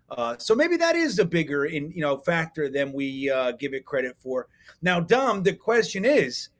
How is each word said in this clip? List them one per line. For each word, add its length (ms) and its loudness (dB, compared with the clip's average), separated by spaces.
Uh, 300 -6
so 160 2
maybe 240 4
that 180 2
is 220 0
a 80 4
bigger 400 0
in-, 240 -6
you 100 -8
know, 160 0
factor 540 -2
than 240 -2
we, 340 -4
uh, 240 0
give 220 -8
it 100 -8
credit 340 -4
for. 300 -6
Now, 200 0
Dom, 420 2
the 100 4
question 540 0
is, 420 2